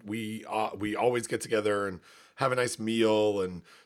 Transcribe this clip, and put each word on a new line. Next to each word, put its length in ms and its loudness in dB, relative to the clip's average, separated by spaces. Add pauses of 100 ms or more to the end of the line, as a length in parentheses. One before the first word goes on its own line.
we, 420 -6
uh, 300 0
we 180 -2
always 300 2
get 160 -2
together 460 0
and 120 -10 (360)
have 160 0
a 20 -2
nice 240 -2
meal 640 4
and 180 -6 (260)